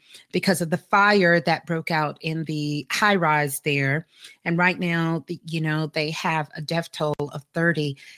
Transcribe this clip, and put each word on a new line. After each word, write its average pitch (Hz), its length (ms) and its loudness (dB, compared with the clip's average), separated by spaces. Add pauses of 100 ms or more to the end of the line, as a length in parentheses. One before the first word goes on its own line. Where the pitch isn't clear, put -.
(320)
because 180 300 0
of 160 100 -2
the 175 60 0
fire 196 640 4
that 165 260 -2
broke 160 240 -4
out 151 300 0
in 160 240 -4
the 147 460 -4
high 208 240 4
rise 151 440 2
there. 139 480 0 (380)
And 170 120 0
right 175 220 2
now, 165 480 0
the, 175 180 -10
you 160 160 -4
know, 156 320 0
they 156 160 -2
have 160 480 -2
a 160 40 -10
death 165 300 -4
toll 151 280 -2
of 147 240 -8 (100)
thirty 151 440 0 (200)